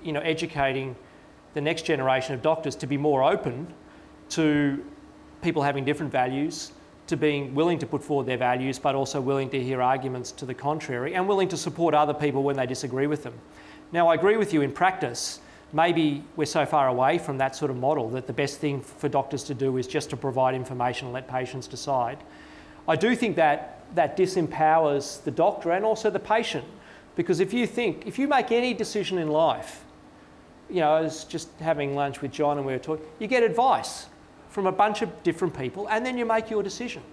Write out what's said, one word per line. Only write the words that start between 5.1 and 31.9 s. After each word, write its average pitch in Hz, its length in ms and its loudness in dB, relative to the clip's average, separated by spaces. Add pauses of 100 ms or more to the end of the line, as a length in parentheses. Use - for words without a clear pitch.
people 160 200 0
having 139 220 0
different 147 260 -2
values, 139 600 -2 (340)
to 165 100 -2
being 139 380 0
willing 160 240 2
to 131 80 -6
put 147 160 -2
forward 139 240 0
their 127 120 0
values, 127 400 0
but 135 160 0
also 135 260 -2
willing 135 300 0
to 135 120 -2
hear 127 200 -2
arguments 127 500 -2
to - 140 -12
the 123 80 -6
contrary 143 600 -4
and 185 140 0
willing 196 200 2
to 180 80 -4
support 165 380 0
other 147 200 4
people 143 280 0
when 139 140 0
they 131 100 -2
disagree 127 400 -2
with 147 160 -2
them. 120 120 -12 (580)
Now, 170 160 4
I 165 60 8
agree 190 220 4
with 208 160 0
you 151 100 6
in 135 100 0
practice, 175 680 -2 (320)
maybe 156 500 2 (140)
we're 151 100 0
so 151 180 2
far 139 240 2
away 131 300 2
from 151 200 -6
that 135 160 0
sort 147 160 -2
of 127 60 -4
model 127 340 0
that 127 160 -6
the 131 60 -8
best 139 260 -2
thing 139 220 -2
for - 280 -6
doctors 135 360 -2
to 143 100 -8
do 131 220 0
is 127 100 -2
just 143 240 -4
to 131 60 -8
provide 131 380 0
information 127 520 -4
and 123 80 -8
let 131 140 -10
patients 127 380 -6
decide. 127 520 -2 (720)
I 160 80 4
do 226 180 4
think 214 220 0
that - 440 2 (140)
that 160 220 2
disempowers 156 1080 2
the 151 80 -4
doctor 170 420 2
and 190 120 0
also 220 260 2
the 196 80 0
patient, 214 460 -2 (520)
because 170 220 2
if 190 140 0
you 240 140 2
think, - 400 -2
if 196 120 -8
you 277 80 0
make 277 240 2
any 240 240 2
decision 190 440 -2
in 156 100 -2
life, 151 560 0 (840)
you 180 120 0
know, 156 140 4
I 160 60 4
was 156 240 -4
just - 240 -8 (120)
having 147 340 0